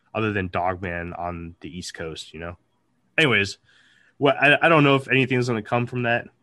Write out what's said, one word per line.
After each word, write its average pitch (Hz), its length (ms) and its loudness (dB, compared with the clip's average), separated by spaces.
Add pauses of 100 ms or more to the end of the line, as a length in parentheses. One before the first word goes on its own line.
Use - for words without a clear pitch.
(120)
other 107 200 -2
than 98 160 -2
dogman 87 640 -4
on 85 460 -10
the 82 160 -14
East - 180 -12
Coast, 80 400 -12
you 80 60 -14
know? 85 160 -12 (600)
Anyways, 107 420 2 (600)
what, 135 180 2
I, 143 260 6
I 160 60 6
don't 156 160 6
know 139 120 6
if 131 120 -4
anything's 127 400 2
gonna 113 140 -2
come 120 240 -2
from 123 180 -6
that. 117 220 -2 (160)